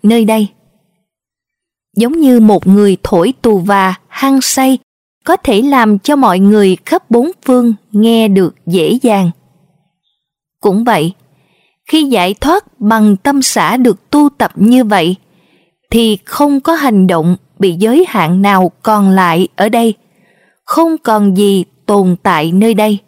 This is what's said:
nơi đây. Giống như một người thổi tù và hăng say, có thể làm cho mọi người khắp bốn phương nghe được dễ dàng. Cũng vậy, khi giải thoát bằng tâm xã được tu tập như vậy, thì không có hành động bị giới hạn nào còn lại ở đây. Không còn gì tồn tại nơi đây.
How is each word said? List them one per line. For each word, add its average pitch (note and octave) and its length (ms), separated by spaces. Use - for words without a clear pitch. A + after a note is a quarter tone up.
nơi A3+ 220
đây. G#3+ 240
Giống A#3 160
như C4+ 280
một G#3 260
người G3 360
thổi G3+ 400
tù G#3+ 160
và F#3+ 360
hăng C4+ 320
say, C4 380
có F#4+ 120
thể A3 260
làm A#3+ 360
cho D4 180
mọi G#3 220
người G3 380
khắp - 240
bốn A#3+ 200
phương B3 300
nghe A3 360
được F#3+ 260
dễ F3+ 360
dàng. G3 280
Cũng G#3 240
vậy, F#3 280
khi D#4 160
giải G#3+ 300
thoát - 460
bằng G#3 360
tâm C#4 260
xã G3 340
được - 340
tu D4 180
tập G#3 160
như A#3+ 300
vậy, F#3+ 320
thì A3+ 340
không C#4+ 360
có E4 140
hành A#3 320
động E3+ 300
bị F#3 200
giới A#3+ 300
hạn F3+ 340
nào F#3+ 300
còn G#3 280
lại F#3 460
ở G3+ 120
đây. A#3 260
Không D#4+ 340
còn G#3 380
gì G3 280
tồn F#3+ 360
tại E3 300
nơi G#3+ 220
đây. G#3 340